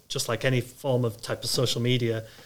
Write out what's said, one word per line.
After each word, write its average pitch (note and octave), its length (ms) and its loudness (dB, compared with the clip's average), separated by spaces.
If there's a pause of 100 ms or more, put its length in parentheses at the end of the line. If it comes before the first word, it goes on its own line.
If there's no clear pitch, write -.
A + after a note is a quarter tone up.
just - 200 -4
like A2+ 160 0
any B2+ 160 4
form B2 440 0
of A2 160 -2
type - 220 -6
of B2 60 -4
social B2+ 320 0
media, A#2 420 2 (220)